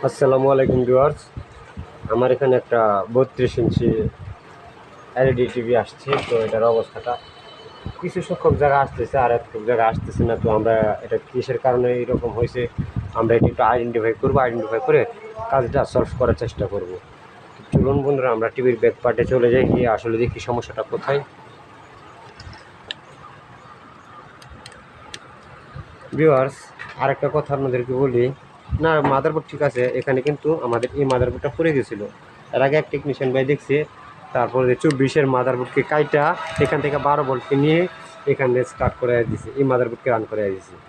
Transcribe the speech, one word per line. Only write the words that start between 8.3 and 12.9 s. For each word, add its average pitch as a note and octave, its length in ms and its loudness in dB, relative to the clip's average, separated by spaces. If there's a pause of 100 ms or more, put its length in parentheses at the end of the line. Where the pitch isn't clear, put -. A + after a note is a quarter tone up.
জায়গা C#3+ 240 4
আসতেছে, B2 380 -6
আর A#2+ 140 4
এক A#2 60 -2 (260)
জায়গা A2+ 220 4
আসতেছে - 380 -4
না। A2+ 140 0
তো A2 40 2 (100)
আমরা A2 160 2 (320)
এটা A2 120 -2 (120)
কিসের B2 360 -4
কারণে B2 240 2 (140)
এরকম A#2+ 340 -2
হয়েছে, A#2+ 240 -2 (580)